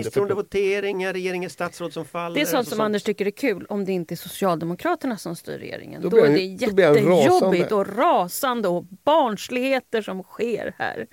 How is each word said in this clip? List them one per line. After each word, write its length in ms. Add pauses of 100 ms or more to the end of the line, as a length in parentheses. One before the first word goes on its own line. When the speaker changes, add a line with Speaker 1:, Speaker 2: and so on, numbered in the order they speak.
Speaker 1:
Misstroendevoteringar, 1080
regeringens 400
statsråd 400
som 120
faller 300
Speaker 2:
Det 60
är 60
sånt 140
Speaker 1:
och 60
Speaker 2:
som 100
Speaker 1:
sånt. 80
Speaker 2:
Anders 180
tycker 240
är 40
kul 380
om 160
det 80
inte 220
är 20
Socialdemokraterna 1000
som 200
styr 220
regeringen. 440
Speaker 3:
Då 60
Speaker 2:
Då 80
Speaker 3:
blir 80
Speaker 2:
är 40 (200)
Speaker 3:
han, 80
Speaker 2:
det 100
Speaker 3:
då 80
blir 120
han 100
Speaker 2:
jättejobbigt 760
Speaker 3:
rasande. 20
Speaker 2:
och 220
rasande 720
och 160
barnsligheter 1160
som 200
sker 560
här. 340